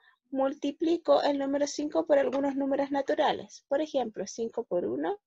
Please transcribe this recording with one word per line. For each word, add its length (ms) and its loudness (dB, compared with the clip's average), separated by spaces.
Multiplico 920 2
el 180 2
número 280 0
cinco 380 -2
por 140 6
algunos 380 0
números 340 0
naturales. 760 -2
Por 100 0
ejemplo, 480 -4
cinco 380 -6
por 200 -2
uno 420 -4